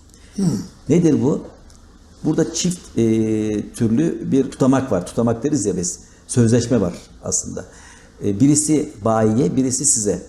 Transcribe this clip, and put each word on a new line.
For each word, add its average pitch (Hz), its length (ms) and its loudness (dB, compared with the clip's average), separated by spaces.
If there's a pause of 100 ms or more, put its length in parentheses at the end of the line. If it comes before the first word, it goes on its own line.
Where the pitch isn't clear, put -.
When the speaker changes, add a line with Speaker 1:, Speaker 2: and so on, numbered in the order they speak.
(360)
Speaker 1:
Hmm. 196 100 -2 (440)
Speaker 2:
Nedir 151 340 4
bu? 143 180 0 (840)
Burada 156 300 0
çift, - 440 -4
e, 110 760 0
türlü 117 580 0
bir 131 200 2
tutamak 131 400 2
var. 90 140 0
Tutamak 117 380 -2
deriz 143 220 0
ya 90 120 -2
biz. 87 220 -6 (280)
Sözleşme 120 540 2
var 87 120 -2 (300)
aslında. - 420 -6 (600)
E, 101 140 -2
birisi 143 540 2 (120)
bayiye, 110 500 2
birisi 127 300 0
size. 113 440 0